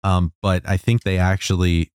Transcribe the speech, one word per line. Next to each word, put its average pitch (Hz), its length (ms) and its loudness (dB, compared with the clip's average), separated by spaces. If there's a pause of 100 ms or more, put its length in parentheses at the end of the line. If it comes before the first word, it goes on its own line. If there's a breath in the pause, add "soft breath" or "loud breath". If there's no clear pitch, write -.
Um, 90 280 0 (100)
but 92 260 0
I 98 80 0
think 117 260 0
they 95 160 -2
actually 90 800 0